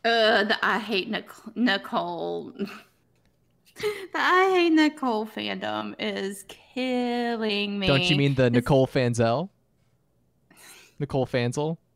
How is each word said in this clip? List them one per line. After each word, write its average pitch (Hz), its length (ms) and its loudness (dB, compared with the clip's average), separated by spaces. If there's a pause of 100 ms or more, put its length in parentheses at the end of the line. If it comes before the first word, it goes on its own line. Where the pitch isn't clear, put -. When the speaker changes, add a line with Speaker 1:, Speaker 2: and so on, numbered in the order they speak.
Speaker 1:
Uh, 226 400 4
the 214 180 0
I 202 160 0
Hate 208 320 -4
Nic-, - 200 -8 (260)
Nicole. 175 1000 -4
<laughs> 202 40 -6 (1160)
The 403 380 -6
I 370 320 4
Hate 349 220 4
Nicole 294 520 2
fandom 208 760 -6
is 196 480 -6
killing 240 1300 -4
me. 190 80 -2
Speaker 2:
don't 139 240 4
you 151 60 2
mean 139 180 2
the 127 120 2
Speaker 1:
It's 120 80 2
Speaker 2:
Nicole 131 340 4
Fanzel? 120 640 0 (1500)
Nicole 135 300 -2
Fanzel? 139 480 -2 (200)